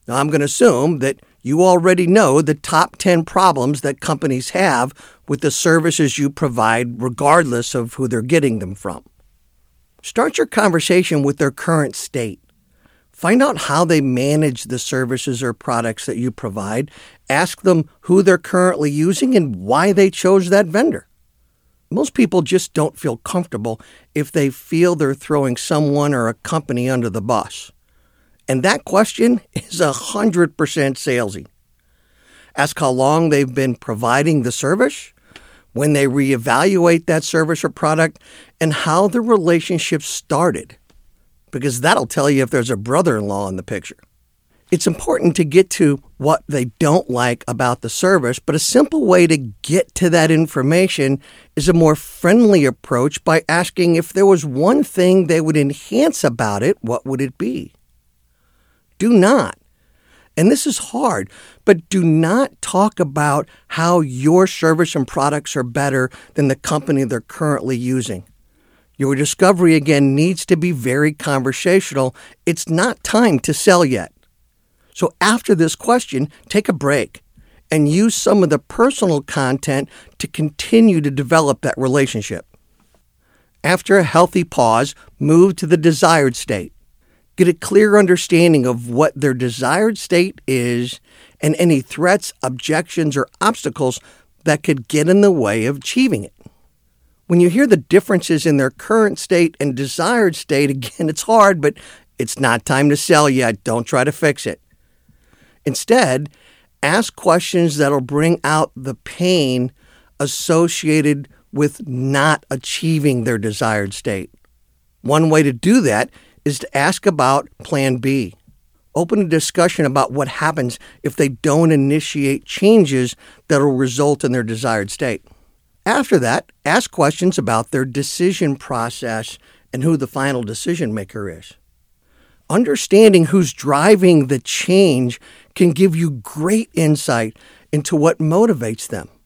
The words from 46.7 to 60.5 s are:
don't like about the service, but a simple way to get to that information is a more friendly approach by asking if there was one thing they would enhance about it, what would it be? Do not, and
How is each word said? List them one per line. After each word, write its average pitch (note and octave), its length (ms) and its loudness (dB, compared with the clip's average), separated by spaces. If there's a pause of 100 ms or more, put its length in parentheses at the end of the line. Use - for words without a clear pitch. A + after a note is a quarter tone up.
don't E3 320 0
like A#2+ 360 -2
about B2 340 -2
the A2+ 80 -8
service, D#3+ 500 0
but - 160 -4
a D#3 40 -2
simple C#4+ 460 0
way F3+ 220 4
to D#3 100 2
get C#3 580 -4
to F3 140 0
that D#3+ 220 2
information D#3 880 0 (340)
is D3+ 140 -2
a F3 40 6
more D#3+ 220 4
friendly G3+ 680 2
approach C3 580 -2
by D#3+ 240 2
asking E3+ 480 0
if E3 160 -4
there G3 140 2
was F#3 180 4
one D#3+ 400 0
thing F#3 440 2
they E3 140 0
would D#3 160 0
enhance G3+ 640 0
about A2+ 400 -2
it, F3 180 0
what A#2 240 -6
would C3+ 160 -4
it C3 160 -8
be? - 360 -8 (1200)
Do A#3 160 2
not, G3 460 4 (760)
and F3+ 160 2